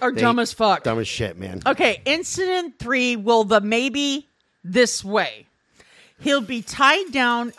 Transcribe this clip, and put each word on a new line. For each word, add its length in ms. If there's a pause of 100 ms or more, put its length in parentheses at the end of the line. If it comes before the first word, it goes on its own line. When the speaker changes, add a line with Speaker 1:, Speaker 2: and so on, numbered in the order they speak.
Speaker 1:
Are 120
Speaker 2:
they 80
Speaker 1:
dumb 180
as 140
fuck. 320
Speaker 2:
dumb 140
as 100
shit, 300
man. 280
Speaker 1:
Okay, 380
incident 760
three 380
will 280
the 160
maybe 680 (360)
this 400
way. 420 (760)
He'll 200
be 220
tied 500
down 460